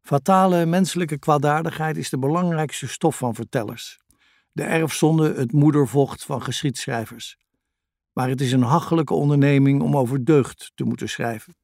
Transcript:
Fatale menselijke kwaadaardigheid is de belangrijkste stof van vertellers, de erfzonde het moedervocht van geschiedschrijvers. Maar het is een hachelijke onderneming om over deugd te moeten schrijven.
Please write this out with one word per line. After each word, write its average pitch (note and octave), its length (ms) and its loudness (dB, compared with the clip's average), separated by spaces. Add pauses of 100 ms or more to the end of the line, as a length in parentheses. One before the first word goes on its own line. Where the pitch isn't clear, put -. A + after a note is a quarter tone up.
Fatale F3+ 640 2
menselijke E3+ 520 0
kwaadaardigheid D3+ 760 0
is D#3 140 -8
de D3 80 -4
belangrijkste D#3 680 -2
stof - 280 -2
van A#2+ 180 -4
vertellers, A#2 640 -8 (540)
de - 100 -8
erfzonde D#3+ 720 2
het A#2+ 180 -4
moedervocht C#3+ 720 2
van C3 180 -6
geschiedschrijvers. A#2+ 960 -8 (760)
Maar B2+ 160 -2
het C3 120 -4
is B2+ 120 0
een C3 100 4
hachelijke D3+ 520 0
onderneming C#3 680 4
om D3 140 0
over B2+ 280 0
deugd - 500 2
te C3 100 -8
moeten B2 240 -4
schrijven. A#2+ 560 -8